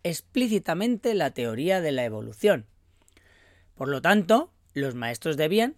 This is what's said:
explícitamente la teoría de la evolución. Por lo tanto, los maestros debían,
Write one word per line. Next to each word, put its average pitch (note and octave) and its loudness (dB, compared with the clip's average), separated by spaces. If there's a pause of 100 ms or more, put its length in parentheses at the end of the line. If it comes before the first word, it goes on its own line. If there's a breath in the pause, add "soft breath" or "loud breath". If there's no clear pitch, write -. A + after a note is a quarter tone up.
explícitamente G#3+ -2
la D#3 0
teoría C3+ -2
de D#3 0
la B2+ -2
evolución. A2+ 0 (1120 soft breath)
Por C3+ -6
lo C3+ -2
tanto, G#3+ 4 (220)
los C3+ -2
maestros A#2+ -4
debían, G#3 0